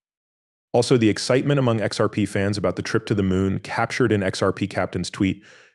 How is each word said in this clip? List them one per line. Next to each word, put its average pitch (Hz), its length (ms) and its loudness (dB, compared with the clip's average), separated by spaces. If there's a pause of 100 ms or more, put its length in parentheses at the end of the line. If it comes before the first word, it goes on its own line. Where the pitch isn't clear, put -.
(720)
Also, 120 240 4
the 113 120 4
excitement 139 520 2
among 113 200 2
X 107 200 -2
R 107 80 2
P 104 180 0
fans 101 320 -2
about 90 160 -2
the - 80 -6
trip - 240 -4
to - 80 -2
the 104 80 0
moon 95 380 0
captured 117 500 -2
in 101 140 0
X 95 180 -4
R 98 100 2
P - 140 -4
Captain's 92 420 -4
tweet - 360 -2 (300)